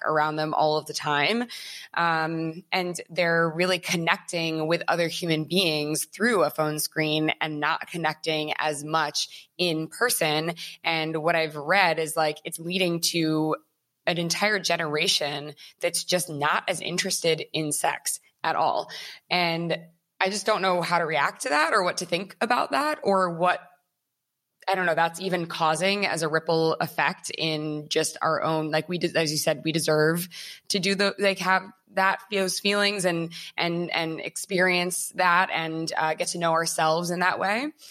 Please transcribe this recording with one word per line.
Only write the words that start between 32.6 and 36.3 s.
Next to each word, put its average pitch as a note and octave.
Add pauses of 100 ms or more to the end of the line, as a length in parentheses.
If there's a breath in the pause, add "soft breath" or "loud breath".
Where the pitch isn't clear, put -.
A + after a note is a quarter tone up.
and, E3+ (260 loud breath)
and, E3+
and D#3+
experience F3+
that F3+
and, D#3+
uh, D#3+
get E3+
to F3+